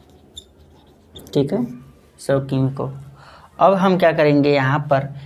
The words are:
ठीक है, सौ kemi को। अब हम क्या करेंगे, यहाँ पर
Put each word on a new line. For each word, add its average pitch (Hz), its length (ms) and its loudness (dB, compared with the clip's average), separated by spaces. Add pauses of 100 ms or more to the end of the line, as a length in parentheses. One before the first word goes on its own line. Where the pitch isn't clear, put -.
(1300)
ठीक 143 180 0
है, 240 140 -4 (520)
सौ 139 220 -2
kemi 135 300 -2
को। 131 200 -8 (680)
अब 180 140 4
हम 190 240 2
क्या 170 140 4
करेंगे, 147 400 4
यहाँ 139 260 2
पर 139 360 -2 (120)